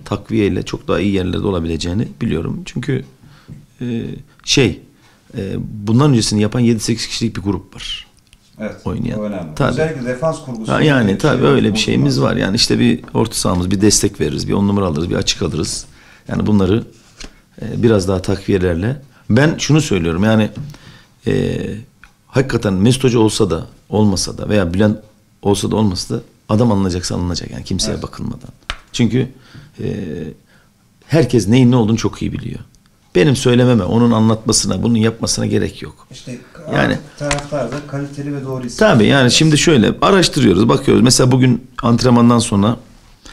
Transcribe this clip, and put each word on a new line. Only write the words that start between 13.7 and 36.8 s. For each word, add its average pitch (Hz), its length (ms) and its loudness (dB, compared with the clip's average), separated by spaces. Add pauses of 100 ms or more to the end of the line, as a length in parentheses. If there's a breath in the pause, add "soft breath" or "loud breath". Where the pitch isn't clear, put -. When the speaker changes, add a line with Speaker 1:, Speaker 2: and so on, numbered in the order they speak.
Speaker 1:
bir 95 100 0
destek - 400 2
veririz, 78 260 -2
bir 95 60 -2
on 98 140 2
numara 101 180 0
alırız, 82 240 -2
bir 101 60 -2
açık - 260 -2
alırız. 82 440 -4 (420 soft breath)
Yani 95 200 -4
bunları, 104 360 2 (800 loud breath)
e, 101 220 -6
biraz 104 240 4
daha 95 140 0
takviyelerle. 95 800 -2 (280 soft breath)
Ben 143 280 4
şunu 151 240 2
söylüyorum 85 420 0
yani, 110 260 2 (800 loud breath)
e, 50 300 0 (680)
hakikaten 117 460 0
Mesut 113 300 2
Hoca 123 160 2
olsa 107 300 2
da 82 180 -4 (220)
olmasa 101 480 0
da - 120 -8
veya 95 240 0
Bülent 107 240 2 (440)
olsa 101 300 0
da 92 40 -2
olmasa 104 400 -2
da 127 60 -6 (280)
adam 113 220 2
alınacaksa 95 440 -2
alınacak 87 360 -6
yani - 120 -14
kimseye - 280 -4
Speaker 2:
Evet. - 120 -6
Speaker 1:
bakılmadan. - 460 -12 (440)
Çünkü, 123 340 0 (560 loud breath)
e, 107 40 -6 (1200 soft breath)
herkes 123 400 2
neyin 120 240 6
ne 127 40 4
olduğunu 113 220 2
çok - 240 -4
iyi 92 120 -4
biliyor. - 260 -10 (560)
Benim 160 200 4
söylememe, 123 480 4
onun 113 280 4
anlatmasına, 110 720 0
bunun 117 120 2
yapmasına 113 500 0
gerek 101 360 -2
yok. - 300 -18
Speaker 2:
İşte - 260 -16 (360)
Speaker 1:
Yani 139 200 0